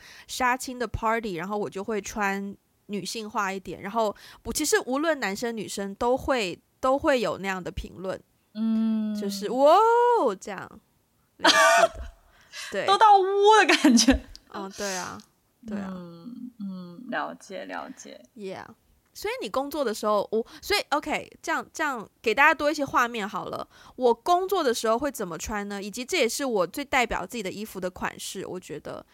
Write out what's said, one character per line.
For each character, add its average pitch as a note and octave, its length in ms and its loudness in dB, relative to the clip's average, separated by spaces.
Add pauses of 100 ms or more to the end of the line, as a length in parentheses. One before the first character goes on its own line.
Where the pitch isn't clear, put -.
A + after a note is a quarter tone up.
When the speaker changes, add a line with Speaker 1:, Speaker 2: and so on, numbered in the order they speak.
(280)
Speaker 1:
杀 B3+ 300 0
青 B3+ 200 -10
的 A#3 100 -4
party， A3 480 -2
然 E3 120 -8
后 G#3 100 -4
我 G3 120 -4
就 F#3+ 140 -10
会 G#3+ 180 -4
穿 G3 520 -4 (340)
女 G3 180 -6
性 G#3+ 240 -8
化 G3+ 240 -4
一 G3 60 -8
点， F#3 240 -12
然 G3 80 -10
后 A3 220 0 (300)
我 A#3 80 -8
其 D4+ 140 -2
实 G#4+ 100 2 (100)
无 C4 140 -2
论 D#4 200 0
男 A#3 140 -2
生 A#3 220 -6
女 G3 120 -8
生 G3 280 -8
都 B3 220 0
会 A#3+ 420 -2 (280)
都 C4 100 4
会 C#4 220 2
有 E3 200 -2
那 F#3+ 60 -6
样 F#3+ 160 -4
的 E3+ 80 -8
评 - 280 -10
论， F3+ 200 -8 (360)
Speaker 2:
嗯。 A3 600 0
Speaker 1:
就 G#3 160 -4
是 G3 220 -6
“哇 C#4 220 6 (480)
哦” A#3+ 180 2
这 - 100 -14
样， F3 300 -12 (580)
类 - 120 4
似 E5 320 6
的。 - 220 0 (280)
Speaker 2:
<laughs> - 400 -16
Speaker 1:
对。 G3 140 -4
Speaker 2:
都 G4 120 4
到 G#4 220 8
“呜” F#4 60 2 (340)
的 C#4+ 160 6
感 B3+ 220 6
觉。 B3+ 200 6 (360)
Speaker 1:
嗯， G3 240 -10
对 G3 180 -4
啊， F3+ 220 -8 (500)
对 G#3 100 -8
啊。 F#3+ 160 -8
Speaker 2:
嗯， E3+ 580 -14 (100)
嗯， F#3 480 -12
了 D3+ 240 -6
解， - 320 -14
了 - 240 -10
解。 - 320 -18 (160)
Speaker 1:
Yeah。 F#3+ 300 -12 (460)
所 - 160 -8
以 A4+ 40 -4 (100)
你 A3 60 -6
工 C4+ 200 -4
作 D4 140 -4
的 G#3+ 100 -2
时 A3 120 -8
候， G#3+ 260 2
我， A3 140 0 (160)
所 G4+ 160 -2
以， - 20 2 (120)
OK， C#4+ 380 -4 (120)
这 E4 100 -6
样， C#4 220 -4
这 E4 100 -4
样 C4 240 -4 (140)
给 A3 120 0
大 C4+ 120 6
家 D#4+ 80 8
多 D4+ 180 0
一 - 20 0
些 D4 120 -2
画 B3+ 200 2
面 A#3 220 -4
好 F3+ 200 -6
了。 - 200 -8 (300)
我 A#3+ 160 4
工 F4+ 340 2
作 F#4+ 160 2
的 A#3+ 100 2
时 - 140 -2
候 A3+ 100 2
会 C#4 140 -2
怎 G3+ 160 -6
么 D#3+ 100 -8
穿 G3+ 300 -6
呢？ G3+ 160 -8
以 G#3 80 -10
及 B3 140 -8
这 F#4 100 -4
也 B3 140 4
是 C#4+ 160 -4
我 G#3 200 2
最 C4+ 200 -6
代 C4+ 200 2
表 F#3+ 200 -4
自 G3 100 -12
己 G#3 80 -6
的 F#3 80 -6
衣 G#3 140 -10
服 G3 160 -12
的 F3+ 80 -4
款 - 280 -8
式， - 300 -10
我 F3 100 -10
觉 D#3 220 -12
得。 - 340 -14